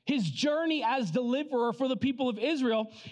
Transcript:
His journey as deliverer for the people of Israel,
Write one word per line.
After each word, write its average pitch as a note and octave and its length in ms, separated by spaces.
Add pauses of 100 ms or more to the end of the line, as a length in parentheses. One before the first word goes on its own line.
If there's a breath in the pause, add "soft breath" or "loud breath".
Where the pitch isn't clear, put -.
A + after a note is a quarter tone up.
His B3 220
journey D4 560
as A#3 280
deliverer B3 600
for B3+ 140
the B3+ 100
people C4 320
of A3 80
Israel, A3+ 540 (220 loud breath)